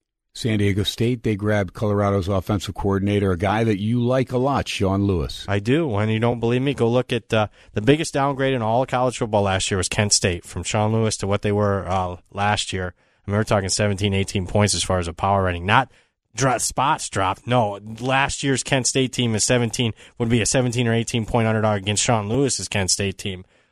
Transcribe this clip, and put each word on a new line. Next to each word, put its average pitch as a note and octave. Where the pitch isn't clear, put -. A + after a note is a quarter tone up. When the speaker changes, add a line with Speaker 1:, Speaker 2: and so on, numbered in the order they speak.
Speaker 1:
San A2
Diego G2+
State, A#2
they A2
grabbed G2+
Colorado's G2+
offensive G2
coordinator, G2
a F2+
guy G#2
that A2
you A2+
like B2
a B2+
lot, B2+
Sean G2
Lewis. E2+
Speaker 2:
I G2+
do. C3+
When G#2+
you A2
don't A#2+
believe A#2
me, C#3
go A#2
look B2
at, A#2
uh, A2
the G#2
biggest D3
downgrade C3+
in B2
all A2+
of B2+
college B2+
football G#2+
last F#2+
year G2
was F2+
Kent G#2
State, F2+
from -
Sean G#2+
Lewis A2+
to -
what G2+
they G#2+
were, G2+
uh, F2+
last G2+
year. F#2
I G2+
mean, G#2
we're G#2+
talking G2
seventeen, G2+
eighteen G2
points G#2
as E2
far F#2
as E2+
a D#2+
power G2
rating. F2+
Not A#2
dro-, B2+
spots C#3+
dropped. G2
No, G#2+
last C3+
year's C3+
Kent C3
State C3
team A#2+
is G#2
seventeen, A#2+
would A#2
be A#2+
a G2
seventeen B2
or A2+
eighteen A2+
point A2+
underdog G#2+
against G2+
Sean G#2+
Lewis's B2
Kent F#2+
State G2
team. F#2